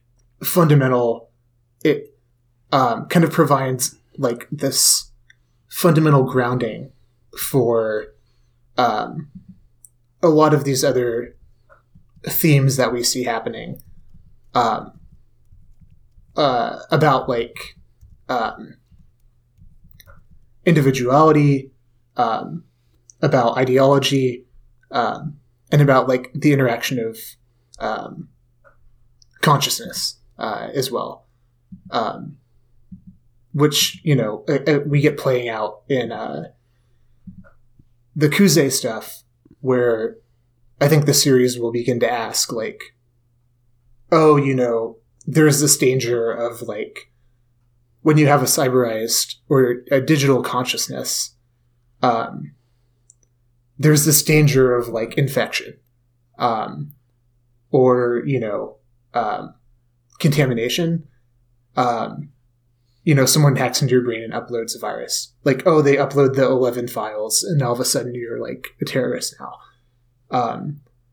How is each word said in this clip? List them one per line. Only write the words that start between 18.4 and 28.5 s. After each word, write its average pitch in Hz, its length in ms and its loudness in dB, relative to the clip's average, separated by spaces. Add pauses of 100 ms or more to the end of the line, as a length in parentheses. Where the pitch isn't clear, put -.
individuality, 143 1080 4 (460)
um, 123 480 -4 (580)
about 127 340 2
ideology, 131 880 2 (440)
um, 123 480 -4 (320)
and 147 100 4
about, 131 280 4
like, 127 260 -2
the 147 180 2
interaction 131 460 0
of, 113 200 -6 (600)
um, - 500 -10 (1120)